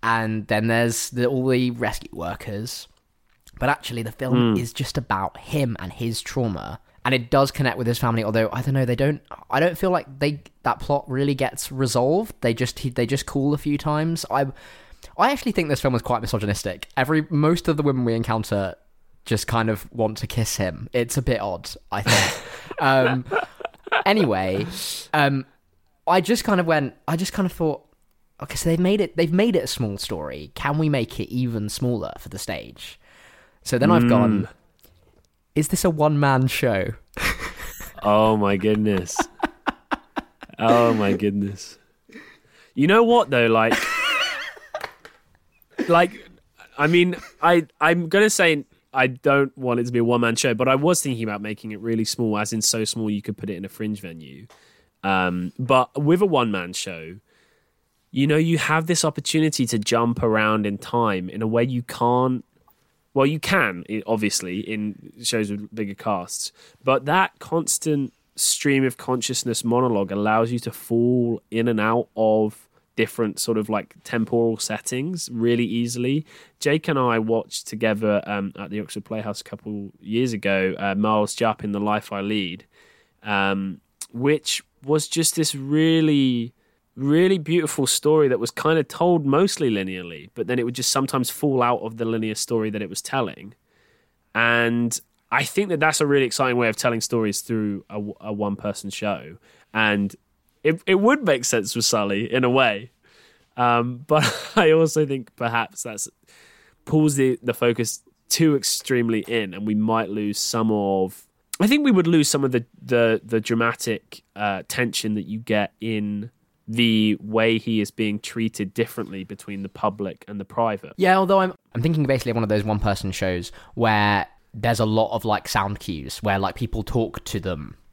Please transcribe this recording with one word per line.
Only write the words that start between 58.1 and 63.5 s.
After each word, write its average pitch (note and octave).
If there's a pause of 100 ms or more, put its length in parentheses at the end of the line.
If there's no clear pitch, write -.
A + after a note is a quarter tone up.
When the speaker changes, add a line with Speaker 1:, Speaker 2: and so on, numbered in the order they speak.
Speaker 2:
you C3+
know, D3+
you E3
have D#3+
this E3+
opportunity D3+
to A#2
jump A#2
around G#2+
in G2+
time G2+
in A2
a A2
way A#2
you B2
can't. B2 (720)
Well, C3+
you D3+
can, A2